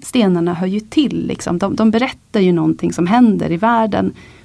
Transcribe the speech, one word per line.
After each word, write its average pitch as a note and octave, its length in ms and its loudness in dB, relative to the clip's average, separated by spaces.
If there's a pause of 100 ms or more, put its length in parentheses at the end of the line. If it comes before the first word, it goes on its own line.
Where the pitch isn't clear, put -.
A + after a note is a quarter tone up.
stenarna F3 520 0
hör F3+ 120 -4
ju G3+ 140 -4
till, G3+ 460 -2
liksom, - 320 -4
de, G3 180 -2
de A3 140 2
berättar A#3 500 -2
ju F3+ 120 4
någonting D#3+ 400 0
som F3 140 -2
händer F#3+ 460 2
i E3+ 40 -2
världen G#3 560 0 (320)